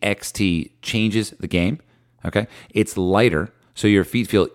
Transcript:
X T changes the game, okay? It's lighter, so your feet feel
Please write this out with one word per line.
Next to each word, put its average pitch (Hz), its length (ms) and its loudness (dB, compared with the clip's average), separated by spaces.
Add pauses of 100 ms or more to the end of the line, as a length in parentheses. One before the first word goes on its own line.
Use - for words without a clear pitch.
X 101 300 -4
T 87 400 0 (100)
changes 110 500 -2
the - 160 -12
game, 92 320 0 (440)
okay? 101 240 -2 (220)
It's - 280 0
lighter, 95 540 2 (240)
so - 140 0
your 101 160 4
feet 117 220 -4
feel 98 260 2